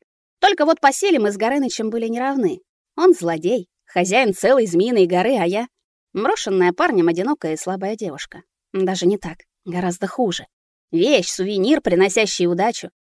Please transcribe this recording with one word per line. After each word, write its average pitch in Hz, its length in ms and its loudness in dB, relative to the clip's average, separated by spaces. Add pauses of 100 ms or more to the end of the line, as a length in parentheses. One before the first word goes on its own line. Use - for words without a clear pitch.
(400)
Только 349 260 2
вот 311 140 2
по 269 140 4
силе 349 260 2
мы 208 120 0
с 202 60 -8
Горынычем 233 520 -2
были 226 180 -4
не 233 120 -4
равны. 254 400 -2 (360)
Он 339 180 6
злодей, 175 540 -2 (180)
хозяин 190 480 2
целой 240 320 4
Змеиной 185 420 2
горы, 196 300 0
а 175 80 0
я 208 220 -2 (460)
брошенная 196 580 0
парнем 196 380 2
одинокая 175 440 -4
и 156 40 -8
слабая 190 400 -8
девушка. 175 460 -12 (300)
Даже 185 320 -2
не 196 120 2
так, 165 200 -10 (280)
гораздо 180 420 -4
хуже. - 380 -4 (460)
Вещь, 196 380 2
сувенир, 208 520 0
приносящий 190 680 0
удачу, 180 420 -2 (160)